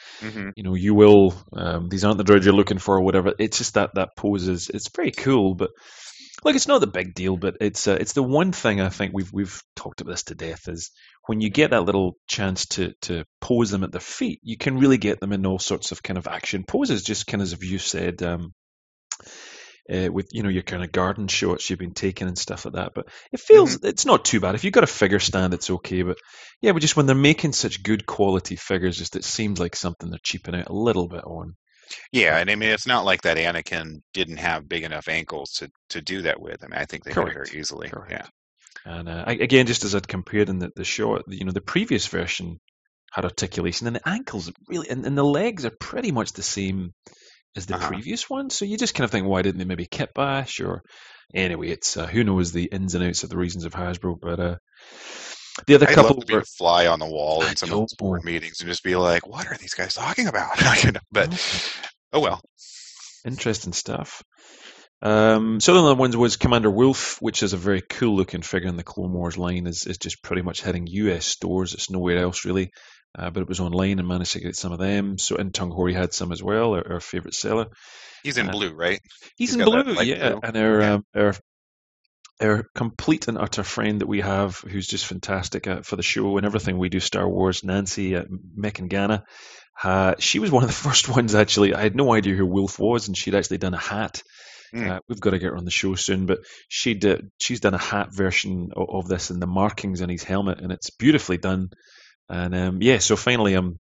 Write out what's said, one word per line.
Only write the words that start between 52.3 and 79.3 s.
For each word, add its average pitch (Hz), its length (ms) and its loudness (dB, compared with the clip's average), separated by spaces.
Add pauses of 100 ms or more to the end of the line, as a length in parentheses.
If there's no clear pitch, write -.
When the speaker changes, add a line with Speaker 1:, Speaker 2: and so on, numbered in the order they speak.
Speaker 2:
the 87 140 -2
ins 92 280 -4
and 87 100 0
outs 87 200 -2
of - 80 -12
the 87 60 -4
reasons 87 280 -4
of 82 80 -10
Hasbro. 90 480 -4
But, 85 180 -6
uh, 87 160 -2 (1120)
the 143 80 12
other 139 140 8
Speaker 1:
I'd - 60 6
Speaker 2:
couple 120 200 10
Speaker 1:
love 127 60 -2
to 113 40 -14
be 107 100 -2
Speaker 2:
were 107 60 4
Speaker 1:
a - 40 -14
fly 87 420 4
on 82 120 4
the 78 60 -4
wall 78 380 0
Speaker 2:
I 78 60 0
Speaker 1:
in 85 80 -6
some 87 140 -4
of 101 80 0
those - 160 -4
board 92 280 -2
Speaker 2:
know. 85 80 -6
Speaker 1:
meetings 82 300 -6
and 87 80 -10
just 87 120 -6
be 92 140 0
like, 87 320 2
"What 127 200 -10
are - 100 -8
these - 160 -12
guys 92 200 -4
talking - 340 -2
about?" 110 300 -2
<laughs> - 280 6
You - 80 4
know, - 60 -8 (120)
but 98 160 4
Speaker 2:
Okay. - 320 -4 (540)
Speaker 1:
oh 135 80 4
well. 95 200 0 (840)
Speaker 2:
Interesting 113 480 -4
stuff. - 500 -8 (800)
Um, 110 580 4
so 175 140 6
the 185 80 10
other 143 140 8
ones 127 200 2
was 117 220 2
Commander 117 340 4
Wolf, 127 500 2
which 110 220 -2
is 95 80 0
a 98 60 -2
very 92 240 0
cool 110 340 0
looking 95 260 0
figure 92 280 -4
in 87 80 -4
the 85 60 -10
Clone 92 280 -6
Wars 87 260 -4
line. 90 300 -2
Is, 85 180 -6
is 90 120 -6
just - 260 -10
pretty 90 200 -4
much 87 180 -6
hitting 87 260 -4
U 98 240 0
S 82 140 -4
stores. 90 480 -2
It's - 160 -8
nowhere 90 300 0
else 90 260 -2
really. 95 260 -2 (460)
Uh, 90 120 -8
but 90 120 -6
it 87 80 -6
was 90 100 -4
online 92 400 0
and 90 80 -4
managed 90 260 -4
to - 60 -6
get 90 160 -8
some 90 160 -8
of 85 80 -8
them. 101 380 -2
So - 180 -4
In 98 160 -4
Tung 90 200 -6
Hori 90 240 0
had 92 180 -2
some 87 180 -6
as 85 120 -8
well, 107 320 0
our, 85 180 -6
our 87 60 -6
favourite - 340 -10
seller. 110 320 -2 (580)
Speaker 1:
He's 139 140 -4
in 107 120 0
Speaker 2:
Uh, - 20 -4
Speaker 1:
blue, 101 220 -4
right? 87 260 -2 (360)